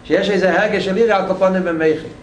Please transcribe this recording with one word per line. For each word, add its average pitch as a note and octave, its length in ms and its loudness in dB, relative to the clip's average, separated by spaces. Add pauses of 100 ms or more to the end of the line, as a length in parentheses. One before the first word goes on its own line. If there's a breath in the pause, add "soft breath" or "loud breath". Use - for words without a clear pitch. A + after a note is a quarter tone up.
שיש F#3+ 260 0
איזה F#3 300 2
הרגש G3+ 260 -2
של F#3+ 120 -2
יראה, A3 200 2
על F#3 100 0
כל F#3 120 -2
פנים F#3 240 2
במחי. D#3+ 440 0 (160)